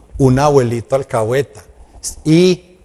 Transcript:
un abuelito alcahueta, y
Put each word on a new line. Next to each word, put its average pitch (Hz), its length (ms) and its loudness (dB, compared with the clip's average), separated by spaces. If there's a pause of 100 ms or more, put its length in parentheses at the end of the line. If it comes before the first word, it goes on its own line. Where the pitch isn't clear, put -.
(180)
un 131 200 2
abuelito 135 580 0
alcahueta, 127 680 -6 (640)
y 175 600 0